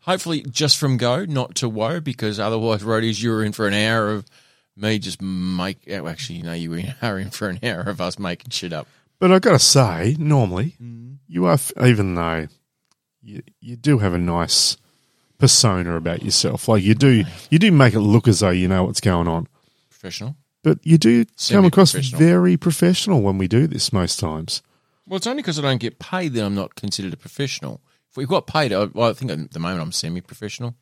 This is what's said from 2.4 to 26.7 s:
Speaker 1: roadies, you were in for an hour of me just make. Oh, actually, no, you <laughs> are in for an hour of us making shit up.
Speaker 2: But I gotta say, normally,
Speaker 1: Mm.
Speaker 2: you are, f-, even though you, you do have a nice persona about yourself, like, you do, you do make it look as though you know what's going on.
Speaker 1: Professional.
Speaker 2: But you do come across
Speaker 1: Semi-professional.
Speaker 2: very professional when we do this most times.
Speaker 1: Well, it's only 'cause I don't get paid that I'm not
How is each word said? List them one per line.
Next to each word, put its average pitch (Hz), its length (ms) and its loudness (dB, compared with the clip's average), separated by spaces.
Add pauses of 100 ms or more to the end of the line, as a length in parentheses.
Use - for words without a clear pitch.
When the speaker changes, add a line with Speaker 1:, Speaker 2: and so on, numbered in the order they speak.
Speaker 1:
roadies, 113 400 -2
you 117 60 0
were 110 160 -2
in 107 80 -4
for 110 120 -4
an 101 80 0
hour 107 360 0
of 107 160 -6 (500)
me 107 240 -2
just 92 220 -10
make. 92 560 -4 (120)
Oh, 92 180 -8
actually, 82 340 -12
no, 85 100 -10
you 85 320 -8 (100)
<laughs> - 80 -14
are 107 160 -4
in 98 120 -8
for - 180 -8
an 92 160 -8
hour 117 200 -6
of 95 180 -8
us 90 180 -6
making 90 300 -8
shit 87 240 -10
up. 76 140 -10 (320)
Speaker 2:
But 185 120 4
I 190 80 6
gotta 180 200 4
say, 110 600 2
normally, 135 640 0
Speaker 1:
Mm. 120 360 -18 (100)
Speaker 2:
you 175 160 -2
are, 170 80 4
f-, - 180 -2 (100)
even 104 340 4
though 82 320 -4 (760)
you, 104 180 -16 (200)
you 120 160 -14
do 135 220 2
have 98 140 0
a 87 60 0
nice 87 560 0 (600)
persona 90 580 4
about 82 260 -4
yourself, - 460 -2
like, 107 160 4
you 104 100 4
do, 123 300 4 (260)
you 156 100 4
do 208 120 6
make 135 220 6
it 107 80 0
look 107 260 4
as 104 140 4
though 98 80 2
you 90 180 2
know 92 160 2
what's - 160 -4
going 87 260 0
on. 82 220 -2 (420)
Speaker 1:
Professional. 104 460 -14 (280)
Speaker 2:
But 156 200 2
you 160 140 6
do 233 260 6 (260)
come 196 140 6
across 185 280 6
Speaker 1:
Semi-professional. 131 280 -6
Speaker 2:
very 175 380 6
professional 175 640 2
when 98 160 0
we 95 100 0
do 113 180 4
this - 280 -4
most 90 260 -2
times. 80 420 -6 (460)
Speaker 1:
Well, 185 80 -8
it's 190 120 -6
only 269 140 -6
'cause 165 160 -4
I 151 40 -6
don't 135 160 0
get 113 200 -8
paid 180 360 -6
that 113 100 -2
I'm 101 120 -2
not 98 200 -6